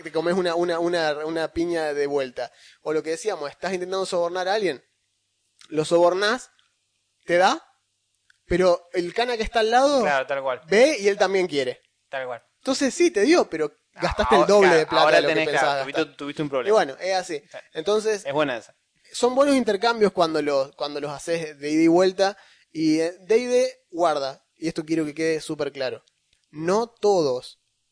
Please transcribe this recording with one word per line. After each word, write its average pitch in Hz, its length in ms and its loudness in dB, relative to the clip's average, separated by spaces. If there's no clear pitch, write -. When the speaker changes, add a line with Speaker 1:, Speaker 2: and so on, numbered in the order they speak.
Speaker 1:
te 160 80 -14
comes 160 220 0
una, 180 220 0
una, 175 240 0
una, 165 460 -2
una 160 280 -4
piña 165 400 -2
de 143 140 -2
vuelta. 131 440 -4
O 156 100 -4
lo 156 100 0
que 156 100 -6
decíamos, 165 380 -6
estás 175 220 -8
intentando 185 340 -4
sobornar 180 440 -2
a 190 40 0
alguien, 185 300 -2
lo 151 160 -2
sobornás, 185 680 2
te 170 120 2
da, 220 260 2
pero 175 460 2
el 175 220 -4
cana 240 240 -2
que 220 60 -4
está 220 180 -2
al 220 100 0
lado 269 300 4
Speaker 2:
Claro, 135 260 0
tal 139 160 -4
cual. 127 240 -4
Speaker 1:
ve 240 320 4
y 196 80 -2
él 202 100 2
también 190 300 2
quiere. 135 340 -4
Speaker 2:
Tal 131 160 -8
cual. 123 180 -12
Speaker 1:
Entonces 262 360 -2
sí, 349 180 2
te - 100 0
dio, 285 280 4
pero 156 280 -4
gastaste - 420 0
Speaker 2:
Ahora, - 60 6
Speaker 1:
el 151 60 2
doble 196 200 6
Speaker 2:
claro, 156 120 4
Speaker 1:
de 156 80 0
plata 160 160 2
Speaker 2:
ahora 156 120 6
Speaker 1:
de 165 60 6
lo 143 80 0
que 160 60 0
Speaker 2:
tenés, 156 140 0
Speaker 1:
pensabas 143 260 0
Speaker 2:
claro, 135 100 -4
Speaker 1:
gastar. 139 180 -4
Speaker 2:
tuviste, 143 140 -10
tuviste 143 240 -8
un 147 80 -6
problema. 139 200 -2
Speaker 1:
Y - 40 0
bueno, 160 260 2
es 185 160 -4
así. 175 240 -6
Speaker 2:
Sí. - 180 -20
Speaker 1:
Entonces, 202 520 -2
Speaker 2:
Es 139 80 -6
buena 139 240 -2
esa. - 180 -18
Speaker 1:
son 254 220 0
buenos 277 200 4
intercambios 220 560 2
cuando 160 300 0
los, 143 340 -2
cuando 147 240 -8
los 147 120 -8
haces 156 480 -6
de 147 120 -6
ida 160 120 4
y 165 40 6
vuelta. 190 500 2
Y, 156 260 0
eh, 170 220 -4
D 190 160 2
y 247 80 0
D 247 340 0
guarda, 151 560 -2
y 156 100 -8
esto 165 180 -4
quiero 160 200 -2
que 147 100 -8
quede 160 240 -2
súper 147 320 -6
claro, 127 320 -8
no 180 360 -2
todos 160 760 -2